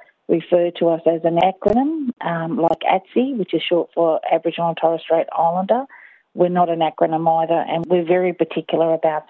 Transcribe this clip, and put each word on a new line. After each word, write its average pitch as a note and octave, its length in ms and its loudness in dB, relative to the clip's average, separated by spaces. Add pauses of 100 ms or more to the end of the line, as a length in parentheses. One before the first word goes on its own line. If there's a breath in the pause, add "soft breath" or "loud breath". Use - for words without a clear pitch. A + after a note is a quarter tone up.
(280 soft breath)
refer E3+ 480 2
to E3 160 2
us E3 160 -2
as E3 160 0
an E3+ 160 2
acronym, A#3+ 800 0
um, E3 400 -4
like E3 240 0
atsy, A#3+ 560 -2
which F3+ 160 -4
is D#3 80 -2
short E3+ 320 0
for D#3+ 320 2
Aboriginal E3 480 -2
and - 0 -
Torres E3 240 0
Strait - 320 -2
Islander. F#3+ 560 0 (480 loud breath)
We're F3+ 160 2
not F3+ 160 2
an E3 160 0
acronym D#3+ 400 -2
either, E3 320 2
and D#3+ 320 -4
we're F3 160 2
very F3+ 320 0
particular E3 560 -2
about D#3+ 380 -2